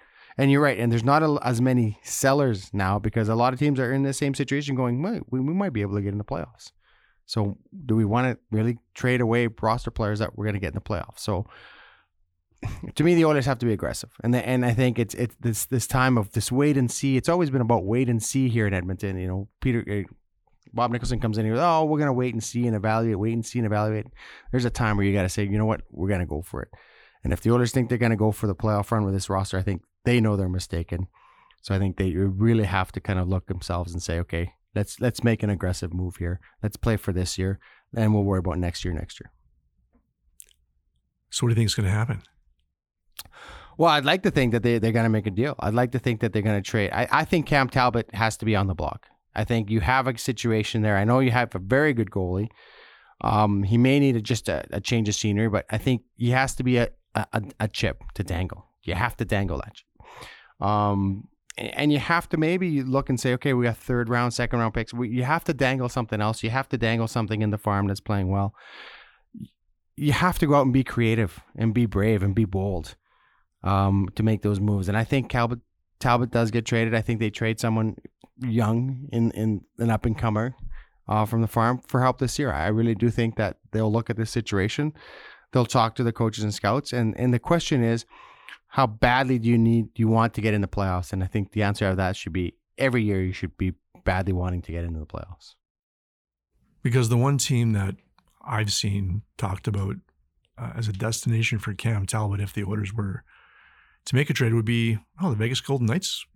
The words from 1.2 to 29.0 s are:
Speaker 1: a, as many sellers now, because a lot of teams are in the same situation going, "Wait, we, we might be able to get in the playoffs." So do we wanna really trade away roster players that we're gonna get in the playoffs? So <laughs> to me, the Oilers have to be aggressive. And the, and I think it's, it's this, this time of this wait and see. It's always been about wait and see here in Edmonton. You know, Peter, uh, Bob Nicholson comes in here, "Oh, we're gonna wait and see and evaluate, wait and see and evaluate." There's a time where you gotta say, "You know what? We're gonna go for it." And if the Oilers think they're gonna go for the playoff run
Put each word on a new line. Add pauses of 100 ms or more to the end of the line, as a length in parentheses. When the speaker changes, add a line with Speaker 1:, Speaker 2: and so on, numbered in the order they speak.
Speaker 1:
a,
as
many
sellers
now,
because
a
lot
of
teams
are
in
the
same
situation
going,
"Wait,
we,
we
might
be
able
to
get
in
the
playoffs." (540)
So (280)
do
we
wanna (120)
really (160)
trade
away
roster
players
that
we're
gonna
get
in
the
playoffs?
So (1120)
<laughs>
to
me,
the
Oilers
have
to
be
aggressive. (140)
And
the,
and
I
think
it's,
it's
this,
this
time
of
this
wait
and
see.
It's
always
been
about
wait
and
see
here
in
Edmonton.
You
know, (120)
Peter,
uh, (600)
Bob
Nicholson
comes
in
here,
"Oh,
we're
gonna
wait
and
see
and
evaluate,
wait
and
see
and
evaluate." (440)
There's
a
time
where
you
gotta
say,
"You
know
what?
We're
gonna
go
for
it." (520)
And
if
the
Oilers
think
they're
gonna
go
for
the
playoff
run